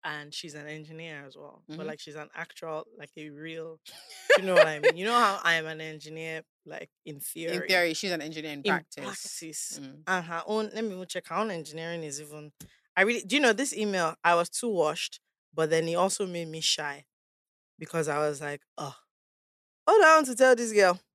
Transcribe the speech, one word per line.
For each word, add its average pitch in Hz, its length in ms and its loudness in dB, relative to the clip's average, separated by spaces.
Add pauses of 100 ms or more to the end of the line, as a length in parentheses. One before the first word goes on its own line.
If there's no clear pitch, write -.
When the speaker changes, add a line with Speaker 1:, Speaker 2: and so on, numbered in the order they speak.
Speaker 1:
and 151 300 -10
she's 151 200 -10
an 147 140 -14
engineer 156 580 -14
as 127 100 -20
well, 151 280 -20 (120)
but, 156 100 -8
Speaker 2:
Mm-hmm. - 20 -6
Speaker 1:
like, 156 120 -10
she's 151 160 -16
an 151 180 -14
actual, 160 520 -10 (120)
like, 147 180 -16
a 151 140 -12
real, 160 500 -12 (560)
you 185 80 2
know 185 140 2
what 160 100 8
I 151 120 -6
mean? 262 160 4
You 185 100 -6
know 233 120 -2
how 202 260 2
I 170 100 4
am 160 120 -2
an 156 160 -10
engineer, 160 600 -10 (240)
like, - 240 -14 (160)
in 147 140 -14
theory. 165 360 -6
Speaker 2:
In 180 60 -2
theory, 175 320 2
she's 185 180 -4
an 160 100 -4
engineer 156 300 -10
in 143 120 -10
Speaker 1:
In 156 200 0 (120)
Speaker 2:
practice. - 0 -
Speaker 1:
practice. - 840 -10
Speaker 2:
Mm. 262 260 -16
Speaker 1:
And 180 200 -2
her 170 200 -6
own, 214 280 -2
let 220 100 -4
me 214 100 -4
even 185 120 -12
check, 180 220 -8
her 165 80 -6
own 214 140 -2
engineering 165 540 -8
is 143 160 -10
even, 151 320 -16 (440)
I 185 60 6
really, 233 200 2
do 196 140 0
you 302 60 4
know, 240 100 8
this 233 240 0
email, 190 380 0 (100)
I 170 100 8
was 170 160 4
too - 180 -4
washed, 160 520 0 (340)
but 160 160 2
then 165 180 2
it 165 60 0
also 190 320 2
made 170 220 -6
me 160 120 -8
shy 151 460 -2 (720)
because 160 300 -4
I 147 120 0
was 147 200 -2
like, 147 220 -8 (160)
"Oh, 143 180 -8 (920)
hold 403 160 10
on 320 220 10
to 254 100 -6
tell 254 200 8
this 226 160 -4
girl. 185 280 6 (140)